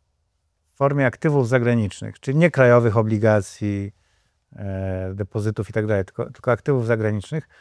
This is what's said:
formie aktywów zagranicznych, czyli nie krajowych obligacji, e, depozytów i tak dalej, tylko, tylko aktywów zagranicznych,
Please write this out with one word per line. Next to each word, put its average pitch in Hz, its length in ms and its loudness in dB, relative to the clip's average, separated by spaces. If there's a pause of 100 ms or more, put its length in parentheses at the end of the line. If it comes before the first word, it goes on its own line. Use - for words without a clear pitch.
(760)
formie 139 320 0
aktywów 139 420 0
zagranicznych, 117 720 0
czyli 143 180 -2
nie 170 120 4
krajowych 120 460 4
obligacji, 107 960 0 (640)
e, 95 580 -8
depozytów 104 560 -6
i - 20 -16
tak 107 140 -2
dalej, 98 180 0
tylko, - 260 -10
tylko - 220 -4
aktywów 120 340 -2
zagranicznych, 110 640 -4 (120)